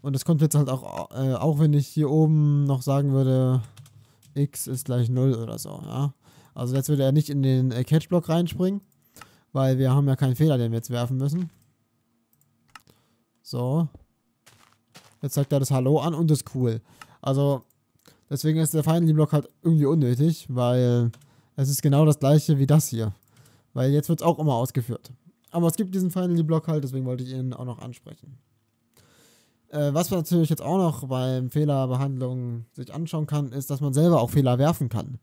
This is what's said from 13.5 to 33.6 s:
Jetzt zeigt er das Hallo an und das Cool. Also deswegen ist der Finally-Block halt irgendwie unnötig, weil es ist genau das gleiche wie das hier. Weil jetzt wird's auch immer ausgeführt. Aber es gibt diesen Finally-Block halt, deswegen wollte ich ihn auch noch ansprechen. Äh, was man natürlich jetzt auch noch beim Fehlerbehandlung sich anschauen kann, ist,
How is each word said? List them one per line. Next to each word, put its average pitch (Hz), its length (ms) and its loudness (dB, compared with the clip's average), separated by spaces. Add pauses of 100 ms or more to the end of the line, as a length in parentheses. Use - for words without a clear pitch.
Jetzt 139 120 -6
zeigt 139 180 -2
er 139 80 2
das 135 100 -2
Hallo 135 300 2
an 156 140 -2
und 160 160 0
das 147 140 2 (100)
Cool. 120 260 -2 (400)
Also 139 420 0 (680)
deswegen 156 300 -2
ist 160 160 0
der 151 100 2
Finally-Block 160 480 2
halt 147 160 0 (140)
irgendwie 160 240 4
unnötig, 147 640 2
weil 123 600 2 (460)
es 135 120 0
ist 139 140 -4
genau 147 220 4
das 151 140 4
gleiche 143 400 4
wie 135 80 2
das 147 220 4
hier. 110 240 -4 (600)
Weil 131 180 0
jetzt 147 180 0
wird's 160 140 0
auch 165 160 2
immer 151 160 0
ausgeführt. 120 580 -4 (380)
Aber 170 160 0
es 165 100 0
gibt 185 180 -4
diesen 185 160 -2
Finally-Block 165 580 0
halt, 151 160 -2
deswegen 131 220 -6
wollte 127 180 -6
ich 127 80 -12
ihn 127 200 -6
auch 123 120 -12
noch 120 140 -12
ansprechen. - 600 -18 (1300)
Äh, 143 260 -2
was 170 160 0
man 185 100 0
natürlich 165 300 0
jetzt 156 120 -2
auch 175 160 -2
noch 160 300 -2
beim 127 420 -2
Fehlerbehandlung 127 1200 -4
sich 131 200 -16
anschauen 156 340 -6
kann, 147 260 -4
ist, 135 180 -8